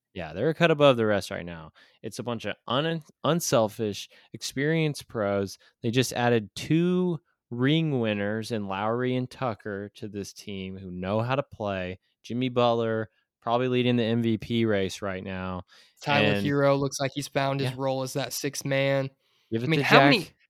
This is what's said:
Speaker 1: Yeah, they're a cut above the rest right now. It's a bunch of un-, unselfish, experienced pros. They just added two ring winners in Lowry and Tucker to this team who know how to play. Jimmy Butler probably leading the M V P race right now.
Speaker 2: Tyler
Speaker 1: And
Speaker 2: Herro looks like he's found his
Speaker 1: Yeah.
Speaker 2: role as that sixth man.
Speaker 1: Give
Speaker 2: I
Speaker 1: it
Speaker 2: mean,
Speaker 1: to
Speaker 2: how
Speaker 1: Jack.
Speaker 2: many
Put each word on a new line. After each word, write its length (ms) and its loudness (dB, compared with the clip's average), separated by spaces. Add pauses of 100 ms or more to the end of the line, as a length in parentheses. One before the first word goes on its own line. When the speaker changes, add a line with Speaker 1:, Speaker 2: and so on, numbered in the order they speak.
(120)
Speaker 1:
Yeah, 200 -10
they're 160 -2
a 60 0
cut 180 4
above 240 8
the 100 2
rest 240 2
right 160 -8
now. 240 -12 (320)
It's 160 -10
a 60 -8
bunch 220 -6
of 100 -4 (100)
un-, 360 -2 (200)
unselfish, 880 0 (240)
experienced 720 -2
pros. 500 -2 (280)
They 80 0
just 220 2
added 420 2
two 640 0 (300)
ring 480 2
winners 540 -2
in 160 -4
Lowry 480 0
and 120 -2
Tucker 680 -6
to 100 -10
this 260 -8
team 460 -10
who 140 -14
know 280 -2
how 140 -2
to 80 0
play. 560 -6 (240)
Jimmy 260 -4
Butler 640 0 (320)
probably 240 0
leading 300 2
the 80 2
M 180 0
V 160 0
P 280 0
race 360 0
right 220 -6
now. 400 -6 (360)
Speaker 2:
Tyler 340 4
Speaker 1:
And 120 0
Speaker 2:
Herro 320 4
looks 220 -4
like 140 -2
he's 120 -6
found 340 -2
his 100 -2
Speaker 1:
Yeah. 80 -8
Speaker 2:
role 240 -2
as 100 -6
that 200 -4
sixth 320 -6
man. 460 0 (400)
Speaker 1:
Give 120 -2
Speaker 2:
I 20 -2
Speaker 1:
it 40 0
Speaker 2:
mean, 120 4
Speaker 1:
to 40 2
Speaker 2:
how 140 6
Speaker 1:
Jack. 120 8
Speaker 2:
many 180 2 (220)